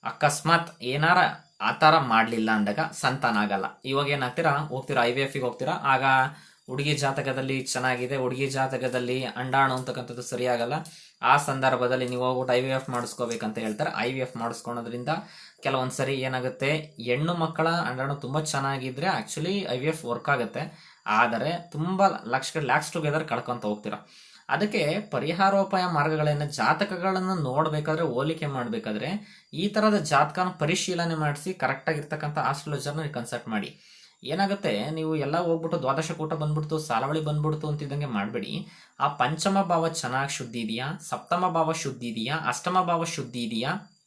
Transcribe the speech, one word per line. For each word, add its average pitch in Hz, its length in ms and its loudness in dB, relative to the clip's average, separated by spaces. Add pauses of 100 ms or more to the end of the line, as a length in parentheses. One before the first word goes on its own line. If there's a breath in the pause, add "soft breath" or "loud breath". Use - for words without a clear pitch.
ಅಕಸ್ಮಾತ್ - 760 2
ಏನಾರ 151 360 4 (420)
ಆ 107 120 0
ಥರ 156 260 8
ಮಾಡ್ಲಿಲ್ಲ 113 520 4
ಅಂದಾಗ 104 280 2 (140)
ಸಂತಾನ 127 440 0
ಆಗಲ್ಲ. 98 280 0 (200)
ಇವಾಗ 139 240 0
ಏನಾಗ್ತೀರಾ, 143 420 0
ಹೋಗ್ತೀರಾ 131 540 0
ಐ 120 80 4
ವಿ 131 80 0
ಎಫ್ 135 120 0
ಗೆ 139 80 -4
ಹೋಗ್ತೀರಾ, 127 320 -2
ಆಗ 135 320 2 (600 loud breath)
ಹುಡುಗಿ 143 280 0
ಜಾತಕದಲ್ಲಿ 135 680 -2
ಚೆನ್ನಾಗಿದೆ, 127 540 0
ಹುಡುಗಿ 131 340 0
ಜಾತಕದಲ್ಲಿ 131 760 0
ಅಂಡಾಣು 131 500 2
ಅಂತಕ್ಕಂಥದ್ದು 127 480 -6
ಸರಿಯಾಗಲ್ಲ. 123 500 0 (500 loud breath)
ಆ 131 140 8
ಸಂದರ್ಭದಲ್ಲಿ 127 720 2
ನೀವು 123 160 -2
ಹೋಗ್ಬಿಟ್ಟು 127 300 2
ಐ 123 60 6
ವಿ 131 100 0
ಎಫ್ 131 200 -2
ಮಾಡಿಸ್ಕೋಬೇಕಂತ 117 680 -4
ಹೇಳ್ತಾರೆ. 110 380 -2
ಐ 120 160 0
ವಿ 131 60 -4
ಎಫ್ 127 180 -6
ಮಾಡಿಸ್ಕೊಳೋದ್ರಿಂದ 120 720 -6 (540 loud breath)
ಕೆಲವೊಂದ್ಸರಿ 131 520 0
ಏನಾಗುತ್ತೆ, 131 840 -2
ಹೆಣ್ಣು 131 340 2
ಮಕ್ಕಳ 160 340 0
ಅಂಡಾಣು 139 460 -2
ತುಂಬಾ 143 260 -4
ಚೆನ್ನಾಗಿದ್ರೆ 135 680 -2
actually 165 500 -2 (140)
ಐ 127 80 0
ವಿ 131 80 -2
ಎಫ್ 156 180 -2
ವರ್ಕ್ 117 240 -4
ಆಗುತ್ತೆ, 135 680 -2 (120)
ಆದರೆ 117 640 2
ತುಂಬಾ 185 380 4 (160)
ಲಕ್ಷ, 127 320 -2
lakhs 147 400 2
together 156 280 0
ಕಳ್ಕೊಂತ 120 420 -4
ಹೋಗ್ತೀರಾ. 104 400 -4 (420 loud breath)
ಅದಕ್ಕೆ 190 640 0
ಪರಿಹಾರೋಪಾಯ 190 760 2
ಮಾರ್ಗಗಳೇನು, 151 680 2
ಜಾತಕಗಳನ್ನು 185 840 0
ನೋಡ್ಬೇಕಾದ್ರೆ, 156 680 0
ಹೋಲಿಕೆ 147 420 0
ಮಾಡ್ಬೇಕಾದ್ರೆ 120 920 -4 (120)
ಈ 170 160 -2
ತರದ 208 280 2
ಜಾತಕನ 156 520 2 (100)
ಪರಿಶೀಲನೆ 170 560 0
ಮಾಡಿಸಿ 156 400 -2
ಕರೆಕ್ಟ್ - 340 -2
ಆಗಿರ್ತಕ್ಕಂಥ 151 500 -4
ಆಸ್ಟ್ರಾಲಜರ್ನ 143 600 -2
ನೀವು 147 140 -6
ಕನ್ಸಲ್ಟ್ 120 340 -6
ಮಾಡಿ. 107 320 -4 (440 loud breath)
ಏನಾಗುತ್ತೆ, 156 640 -2
ನೀವು 160 260 -2
ಎಲ್ಲ 147 220 0
ಹೋಗ್ಬಿಟ್ಟು 165 420 0
ದ್ವಾದಶ 139 320 0
ಕೂಟ 160 200 -4
ಬಂದ್ಬಿಡ್ತು, 156 460 0
ಸಾಲಾವಳಿ 143 420 0
ಬಂದ್ಬಿಡ್ತು 151 480 0
ಅಂತಿದ್ದಂಗೆ 147 380 -4
ಮಾಡ್ಬೇಡಿ. 127 600 -4 (340 loud breath)
ಆ 139 80 2
ಪಂಚಮ 160 540 2
ಭಾವ 165 260 2
ಚೆನ್ನಾಗ್ 135 420 -2
ಶುದ್ಧಿ 120 300 -6
ಇದೆಯಾ, 123 380 -4 (100)
ಸಪ್ತಮ 175 400 0
ಭಾವ 165 240 2
ಶುದ್ಧಿ 127 360 -6
ಇದೆಯಾ, 117 380 -2
ಅಷ್ಟಮ 180 360 0
ಭಾವ 170 220 0
ಶುದ್ಧಿ 123 400 -6
ಇದೆಯಾ 120 640 -4